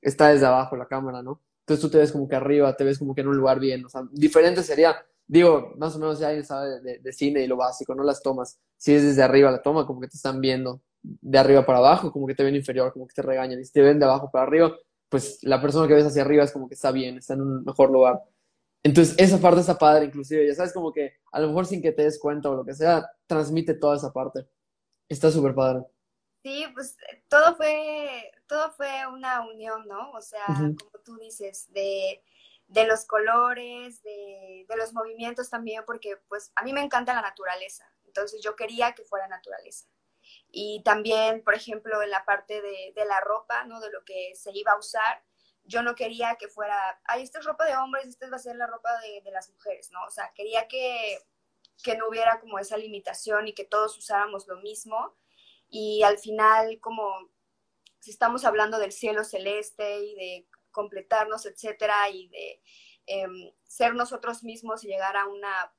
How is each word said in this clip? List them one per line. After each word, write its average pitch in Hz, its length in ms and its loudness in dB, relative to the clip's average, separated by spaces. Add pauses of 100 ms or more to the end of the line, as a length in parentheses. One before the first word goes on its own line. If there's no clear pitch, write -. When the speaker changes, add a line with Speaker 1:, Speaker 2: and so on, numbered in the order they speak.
Speaker 1:
está 147 280 6
desde 139 160 8
abajo 131 300 2
la 123 120 -8
cámara, 131 340 -6
¿no? 131 200 -12 (200)
Entonces 151 200 0
tú 151 80 0
te 160 80 4
ves 151 140 6
como 143 160 -4
que 139 80 -2
arriba, 139 400 2
te 139 80 -2
ves 139 160 0
como 135 160 -6
que 139 60 -4
en 135 60 -2
un 139 100 2
lugar 131 220 4
bien. 131 260 -2
O - 40 -20
sea, 131 220 -12
diferente 160 500 4
sería, 156 340 4 (300)
digo, 156 520 6
más 156 180 -6
o 156 40 -10
menos 151 200 -4
si 160 60 -4
alguien 151 200 -4
sabe 139 240 -8
de, 127 120 -10
de, 127 180 -12
de 131 140 -14
cine 143 300 0
y 127 40 -2
lo 127 100 0
básico, 127 380 -4
¿no? 135 80 -4
Las 143 180 0
tomas. 131 380 -6 (180)
Si - 160 4
es 147 100 6
desde 139 200 6
arriba 135 260 8
la 123 140 0
toma, 147 240 2
como 131 140 -8
que 127 60 -14
te - 100 -20
están 131 240 -4
viendo 131 400 -2 (200)
de - 380 -2
arriba 135 260 8
para 127 140 4
abajo, 156 320 6
como 139 160 -4
que 135 80 -6
te 139 80 0
ven 139 120 2
inferior, 131 380 -2
como 127 140 -14
que - 80 -18
te 143 80 -6
regañan. 131 360 -4
Y 131 60 -14
si - 80 -20
te 147 80 8
ven 147 180 10
de 143 60 6
abajo 135 260 2
para 131 140 2
arriba, 160 300 4 (340)
pues - 340 -4
la 131 180 2
persona 147 260 2
que 151 80 8
ves 147 100 8
hacia 143 160 0
arriba 143 220 6
es 143 80 0
como 131 160 -10
que 135 80 -16
está - 160 -2
bien, 127 260 -4
está 135 160 -10
en 135 80 -4
un 135 220 -4
mejor 135 260 4
lugar. 131 320 6 (600)
Entonces, 156 340 6
esa 190 220 8
parte 175 220 6
está 175 160 0
padre, 151 280 6
inclusive, 143 420 -2
ya 143 80 0
sabes, 180 180 -4
como 165 200 -6
que 143 200 -6 (180)
a - 80 -6
lo 156 80 0
mejor 170 180 -2
sin 180 160 -6
que 160 100 0
te 151 120 0
des 151 160 0
cuenta 147 320 -2
o 135 40 -2
lo 127 100 -6
que 135 100 -12
sea, 156 300 2 (220)
transmite 160 480 -2
toda 147 220 0
esa 139 160 -8
parte. 131 320 -8 (640)
Está 156 220 2
súper 139 240 0
padre. 131 280 0 (600)
Speaker 2:
Sí, 277 220 -10 (100)
pues, 262 200 -14 (320)
todo 320 280 6
fue, 302 760 -6 (160)
todo 302 260 -4
fue 269 340 -8
una 254 400 -8
unión, 220 400 -14
¿no? 214 240 -14
O 226 100 -18
sea, 180 500 -6
Speaker 1:
Ujú. 151 40 -8
Speaker 2:
como - 160 -20 (120)
tú 226 140 -20
dices, 208 560 -18
de, 196 500 -8 (440)
de 220 180 2
los 220 200 -2
colores, 240 1000 -4
de, 196 640 -20
de 226 80 -8
los 226 160 -8
movimientos 233 560 -10
también, 226 380 -10
porque, 214 300 -12 (120)
pues, 208 260 -14
a 202 80 -4
mí 254 80 -8
me 285 120 -6
encanta 247 320 -4
la 226 80 -6
naturaleza, 190 680 -12 (140)
entonces 208 380 -12
yo 214 120 -8
quería 233 380 -6
que 220 100 -20
fuera 196 240 -10
naturaleza. - 600 -20 (640)
Y 208 340 -12
también, 220 580 0
por 208 120 0
ejemplo, 214 480 -8
en 202 80 -8
la 196 140 -6
parte 208 360 -6
de, 190 340 -16
de 214 100 -4
la 196 160 -2
ropa, 226 440 -6
¿no? 233 160 -20
De 214 100 -14
lo 190 140 -18
que 185 300 -14
se - 180 -18
iba 208 200 -2
a 208 60 -2
usar, 220 440 -6 (400)
yo 226 200 -6
no 240 120 -4
quería 233 420 -6
que 208 120 -18
fuera, 202 560 -8
"Ay, 254 180 -6
esta 277 160 -18
es 302 60 -16
ropa 311 200 -4
de 277 120 -2
hombres, 269 300 -8
esta 254 220 -20
va 254 80 -12
a - 20 -12
ser 247 180 -16
la 240 100 -8
ropa 226 220 -12 (120)
de, 208 220 -18
de 196 80 -18
las 185 200 -12
mujeres", - 400 -16
¿no? 180 140 -14
O 196 60 -20
sea, 185 240 -14
quería 226 320 -6
que, 240 520 -8 (640)
que 226 140 -4
no 226 120 -6
hubiera 226 300 0
como 220 200 -12
esa 208 180 -8
limitación 214 680 -6
y 208 60 -14
que 196 120 -14
todos 214 320 -4
usáramos 202 500 -6
lo 185 100 -16
mismo. 220 580 -12 (540)
Y 214 340 -2
al 208 160 4
final, 220 640 0
como 220 300 -8 (880)
si 220 120 -20
estamos 240 340 -4
hablando 214 340 0
del 202 120 -6
cielo 214 320 -6
celeste 208 840 -8
y 208 100 -16
de 180 320 -16 (240)
completarnos, 214 760 -6
etcétera, 208 640 -4
y 185 180 -18
de, 170 320 -18 (460)
em, 185 440 -10 (140)
ser 233 300 -2
nosotros 240 480 -8
mismos 226 400 -14
y 214 40 -18
llegar 190 300 -6
a 202 100 -4
una 202 520 -10